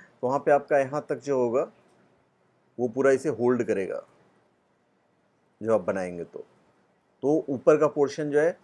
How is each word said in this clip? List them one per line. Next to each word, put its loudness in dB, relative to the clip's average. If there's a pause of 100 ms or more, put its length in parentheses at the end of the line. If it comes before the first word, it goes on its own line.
(220)
तो -4
वहाँ 0
पे 0
आपका 2
यहाँ -2
तक -2
जो -4
होगा, 0 (1080)
वो -2
पूरा 2
इसे 0
होल्ड 0
करेगा -4 (1600)
जो 2
आप 2
बनाएंगे -6
तो। -14 (840)
तो 0
ऊपर 4
का 4
पोर्शन -2
जो 2
है 0